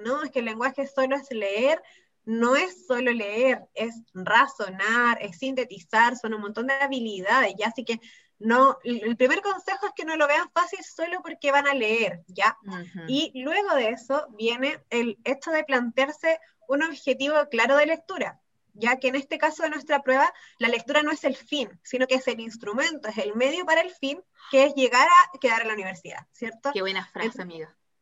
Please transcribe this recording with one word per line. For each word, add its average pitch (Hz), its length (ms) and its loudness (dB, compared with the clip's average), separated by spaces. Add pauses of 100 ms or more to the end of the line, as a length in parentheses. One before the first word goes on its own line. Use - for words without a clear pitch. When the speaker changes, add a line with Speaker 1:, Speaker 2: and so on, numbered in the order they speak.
Speaker 1:
"No, 277 180 -4
es 294 80 -8
que 254 100 -4
el 233 40 -2
lenguaje 247 420 -4
solo 262 300 -2
es 269 140 -10
leer", 226 520 0 (420)
no 233 320 2
es 359 300 -4
solo 247 260 0
leer, 233 500 0 (120)
es 226 200 -6 (180)
razonar, 214 1080 0
es 202 160 -12
sintetizar, 247 800 0
son 226 180 -6
un 214 80 -8
montón 214 240 -8
de 269 80 0
habilidades, 226 840 0
¿ya? 214 100 -2
Así 226 160 -8
que 233 140 -4 (400)
no, 254 460 4
el, 240 200 -4
el 233 120 -2
primer 277 240 4
consejo 381 460 -4
es - 100 -8
que 330 80 -10
no 320 120 -4
lo 302 120 4
vean 311 240 0
fácil 359 320 -2
solo 349 380 -8
porque 302 280 -4
van 285 160 4
a 285 80 2
leer, 220 520 -2
¿ya? 190 300 0 (100)
Speaker 2:
Ujú. 180 420 -12
Speaker 1:
Y 262 340 -4
luego 349 320 0
de 240 160 2
eso 277 360 -4 (100)
viene 240 540 -2
el 233 340 -2
hecho 269 260 -4
de 311 140 0
plantearse 277 720 0 (300)
un 277 140 0
objetivo 277 520 -2 (160)
claro 240 260 2
de 294 100 4
lectura, 320 540 -6 (340)
ya 233 240 0
que 262 100 -2
en 247 80 -2
este 285 220 -6
caso 311 240 -2
de 311 80 -2
nuestra 294 320 -2
prueba, 277 300 4 (260)
la 233 100 0
lectura 277 340 2
no 302 80 0
es 311 140 -4
el 262 120 0
fin, 277 320 -6 (140)
sino 254 240 -2
que 254 100 0
es 262 120 -4
el 226 120 -2
instrumento, 233 680 -6
es 208 100 -8
el 208 160 -4
medio 285 320 0
para 320 140 4
el 359 100 -2
fin, 285 320 -8 (280)
que 269 140 6
es 285 100 2
llegar 254 340 4
a - 300 8
quedar 226 240 0
en 220 60 -6
la 220 60 -4
universidad, 185 580 -10
¿cierto? 226 400 -8
Speaker 2:
Qué 202 100 -4
buena 190 240 -4
frase, - 200 -6
Speaker 1:
Entonces, 226 160 -10
Speaker 2:
amiga. 165 340 -14 (260)